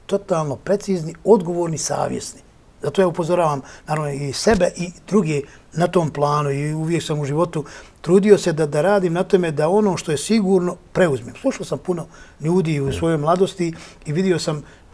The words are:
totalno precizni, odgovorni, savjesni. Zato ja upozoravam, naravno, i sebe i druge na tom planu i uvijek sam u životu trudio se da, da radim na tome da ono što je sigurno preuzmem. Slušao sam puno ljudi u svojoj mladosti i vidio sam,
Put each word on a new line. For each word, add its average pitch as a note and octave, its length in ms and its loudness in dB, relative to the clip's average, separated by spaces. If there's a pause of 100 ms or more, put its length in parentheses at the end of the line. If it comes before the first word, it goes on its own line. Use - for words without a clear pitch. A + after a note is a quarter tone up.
totalno E3 500 -2
precizni, F3+ 680 -4
odgovorni, F3 540 2
savjesni. - 640 -6 (400)
Zato C#3+ 200 0
ja F#3 60 6
upozoravam, D#3+ 540 0 (260)
naravno, D3+ 240 -2
i C#3 220 -6
sebe G3 440 2
i F3 140 -6 (160)
druge D#3 340 0 (320)
na E3+ 140 0
tom E3+ 220 2
planu D3 420 0
i C#3+ 220 -2
uvijek D#3+ 300 -2
sam D3+ 160 -4
u D3 60 -4
životu D3+ 400 -2 (360)
trudio G3 360 6
se F3 160 0
da, D#3 120 0
da D3 160 0
radim F#3 320 2
na F3+ 100 0
tome F3+ 280 2
da D3+ 180 0
ono G3+ 280 2
što - 140 -6
je D3 60 -2
sigurno F#3 580 0 (180)
preuzmem. D#3 480 0
Slušao B3+ 240 -4
sam D#3+ 120 -6
puno F3 280 -6 (340)
ljudi D#3+ 420 0
u C3+ 100 -2
svojoj E3 260 0
mladosti E3+ 560 0 (320)
i D3 80 -4
vidio F3+ 260 0
sam, D3+ 240 -4 (300)